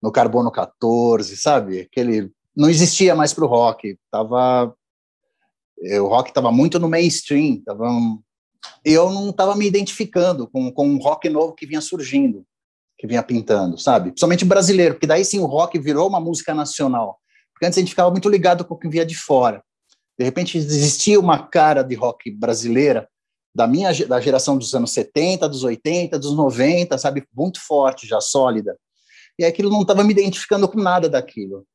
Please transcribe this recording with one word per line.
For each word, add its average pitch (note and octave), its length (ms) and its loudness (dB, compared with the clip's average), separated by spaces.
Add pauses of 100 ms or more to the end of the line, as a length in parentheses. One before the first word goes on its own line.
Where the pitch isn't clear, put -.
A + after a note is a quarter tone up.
no A2 80 -4
Carbono A#2+ 400 2
quatorze, A2+ 840 0
sabe? G2+ 440 0
Aquele, A2 500 -4 (260)
não D3 120 4
existia E3+ 460 4
mais D3+ 180 0
pro D#3+ 140 0
rock, A#2 500 0 (140)
tava, B2 640 0 (1080)
eh, G2 180 -2
o G2 80 0
rock B2 240 2
tava B2 180 0
muito D#3 280 2
no F3 100 0
mainstream, D#3 760 0
tava, G#2+ 240 -6 (960)
eu D#3+ 260 4
não G3 220 -4
tava G3 220 0
me G#3 120 0
identificando F#3 840 -2
com, B2+ 240 -6
com C#3+ 160 0
um C#3+ 100 2
rock D3+ 300 -2
novo D#3 260 0
que - 120 -16
vinha D3+ 140 -6
surgindo, C3+ 640 -2 (540)
que - 80 -14
vinha A#2 160 -2
pintando, G#2 560 -2
sabe? G2+ 320 2
Principalmente F3 340 0
brasileiro, F#3 500 4
porque - 120 -4
daí D#3+ 180 2
sim G3+ 140 -4
o F3+ 80 -2
rock D#3 320 -2
virou D3+ 300 0
uma G3 120 -2
música E3 340 -6
nacional, C3 640 -4 (340)
porque - 140 -4
antes F3+ 120 0
a - 20 2
gente F3 100 0
ficava F3+ 200 2
muito F#3 180 0
ligado F3+ 360 2
com E3+ 100 -12
o - 40 -20
que F3 100 -10
vinha E3 180 -2
de D#3+ 100 -10
fora. B2 460 0 (560)
De B2 60 0
repente F3 340 -4
existia D3 600 2
uma F3 200 4
cara D#3 440 2
de C3 120 -4
rock A#2 360 -6
brasileira A#2 800 0 (460)
da A#2 120 2
minha E3+ 260 0
ge-, B2+ 140 -2
da B2 140 0
geração C3+ 360 0
dos B2 180 -6
anos A#2+ 180 -2
setenta, D#3 560 -2
dos C3+ 160 -8
oitenta, D#3+ 540 -4
dos C#3+ 160 -4
noventa, D3 640 0
sabe? C#3 260 -4 (100)
Muito C#3+ 260 -6
forte C3+ 460 0
já, G#2+ 140 -2
sólida. A2 580 -2 (600)
E F3 60 -2
aquilo G3 260 0
não G#3 140 2
tava G3+ 200 2
me G#3+ 80 4
identificando G3 560 0
com G#3+ 120 -4
nada F3+ 280 0
daquilo. G#2 680 -6